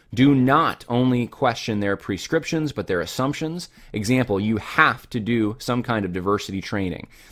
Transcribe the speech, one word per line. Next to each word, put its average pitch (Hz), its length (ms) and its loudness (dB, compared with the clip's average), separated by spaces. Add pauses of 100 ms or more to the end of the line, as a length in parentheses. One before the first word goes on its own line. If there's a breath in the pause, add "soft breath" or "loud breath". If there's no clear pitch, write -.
(140 soft breath)
Do 135 200 6
not 135 540 2
only 123 400 2
question 117 520 -2
their 101 180 0
prescriptions, 156 720 -2
but 101 160 -6
their 90 140 0
assumptions. 147 680 -4 (220 soft breath)
Example, 107 480 2
you 107 180 2
have - 520 0
to 123 100 -6
do 110 400 0
some 123 240 -2
kind 110 220 -2
of 87 80 -4
diversity 95 480 -2
training, 95 460 -6 (240 soft breath)